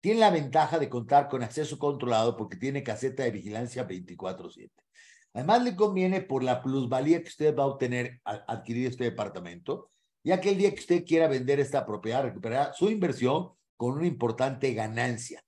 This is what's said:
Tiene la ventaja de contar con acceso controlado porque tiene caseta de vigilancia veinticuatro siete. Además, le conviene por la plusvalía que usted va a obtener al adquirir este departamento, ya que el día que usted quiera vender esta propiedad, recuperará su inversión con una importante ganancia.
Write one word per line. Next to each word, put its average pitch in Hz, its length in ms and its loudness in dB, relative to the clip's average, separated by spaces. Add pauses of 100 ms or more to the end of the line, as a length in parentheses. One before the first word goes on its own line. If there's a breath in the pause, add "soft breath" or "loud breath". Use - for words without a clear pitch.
Tiene 220 200 2
la 214 100 8
ventaja 156 480 2
de 139 100 0
contar 139 400 4
con 131 140 -4
acceso 143 360 -6
controlado 120 580 2
porque 101 200 -8
tiene 135 260 -4
caseta 127 420 -4
de 120 60 0
vigilancia 107 540 -6
veinticuatro 90 640 -10
siete. - 320 -20 (520 soft breath)
Además, 196 280 2
le 240 140 -2
conviene 185 460 2
por 131 200 -2
la 127 200 0
plusvalía 135 600 2
que 170 60 -14
usted 151 260 0
va 143 100 2
a - 20 2
obtener 123 580 -2
al 104 240 -8
adquirir 117 380 -4
este 123 180 -4
departamento, 92 840 -6 (340)
ya 180 160 2
que 185 100 0
el 196 80 2
día 196 120 4
que - 100 -10
usted 170 240 2
quiera 160 240 4
vender 135 320 2
esta 135 260 0
propiedad, 110 360 -2
recuperará 117 500 -2
su 196 180 2
inversión 175 600 0 (240)
con 120 160 -2
una 151 140 -2
importante 131 680 0
ganancia. 113 720 -4